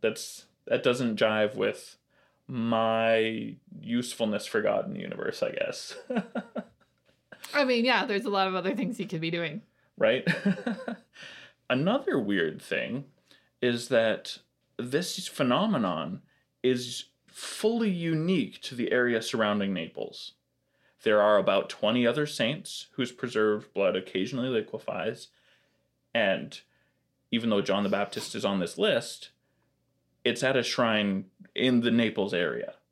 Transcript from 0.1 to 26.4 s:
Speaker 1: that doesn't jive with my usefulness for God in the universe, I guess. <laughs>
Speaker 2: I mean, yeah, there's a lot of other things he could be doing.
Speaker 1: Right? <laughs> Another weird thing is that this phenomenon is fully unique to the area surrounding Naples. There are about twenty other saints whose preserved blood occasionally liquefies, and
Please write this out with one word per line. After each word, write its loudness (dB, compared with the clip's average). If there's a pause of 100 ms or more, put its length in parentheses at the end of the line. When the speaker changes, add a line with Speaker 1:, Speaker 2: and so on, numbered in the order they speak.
Speaker 1:
that 0
doesn't 2
jive 4
with -4 (500)
my 2 (260)
usefulness -2
for 0
God 0
in -8
the -8
universe, -6
I -2
guess. -6 (140)
<laughs> -10
Speaker 2:
I 4
mean, 2
yeah, 4
there's -2
a -2
lot 2
of -2
other -2
things -4
he -4
could -6
be -2
doing. -4 (360)
Speaker 1:
Right? 4 (760)
<laughs> -20
Another 0
weird 0
thing -4 (560)
is 0
that 2 (400)
this -4
phenomenon 0 (420)
is 0 (220)
fully -2
unique 0
to -12
the -2
area 4
surrounding 0
Naples. -8 (680)
There 6
are 8
about 4
twenty 2
other 2
saints -4
whose -4
preserved -2
blood 2
occasionally -2
liquefies, -4 (840)
and 0 (720)